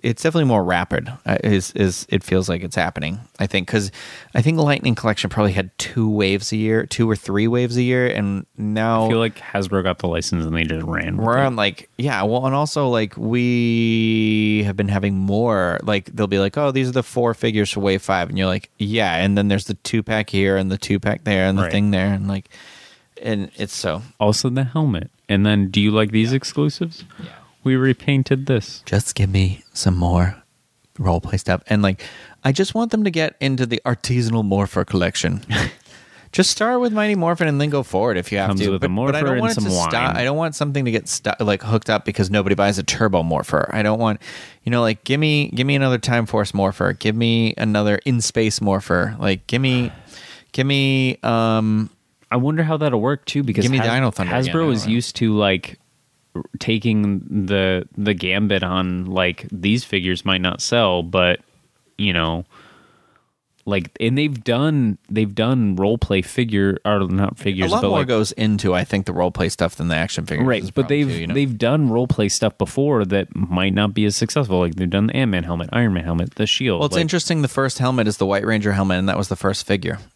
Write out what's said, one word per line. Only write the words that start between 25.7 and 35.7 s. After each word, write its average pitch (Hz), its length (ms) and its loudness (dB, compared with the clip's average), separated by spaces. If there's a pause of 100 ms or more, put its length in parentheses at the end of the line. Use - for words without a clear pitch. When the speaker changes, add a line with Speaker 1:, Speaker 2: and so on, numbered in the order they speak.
Speaker 2:
"Do 101 100 2
you 104 100 4
like 107 200 2
these 110 220 2
Speaker 1:
Yeah. 135 40 2
Speaker 2:
exclusives?" 147 680 -4 (180)
Speaker 1:
Yeah. - 40 -16 (360)
Speaker 2:
"We 131 140 2
repainted 135 680 2
this." - 380 -2
Speaker 1:
Just - 300 -2
give 101 160 2
me 95 320 2 (100)
some 92 240 0
more 87 460 2 (560)
role 85 220 0
play - 180 -4
stuff. 90 280 0
And, 107 160 2
like, 98 200 0 (420)
I 135 80 2
just 190 220 0
want 226 160 -2
them 214 140 0
to 196 60 2
get 160 300 -4
into 131 260 0
the 117 200 -4
artisanal 117 580 0
Morpher 98 400 0
collection. 90 640 -2
Speaker 2:
<laughs> - 40 -2 (760)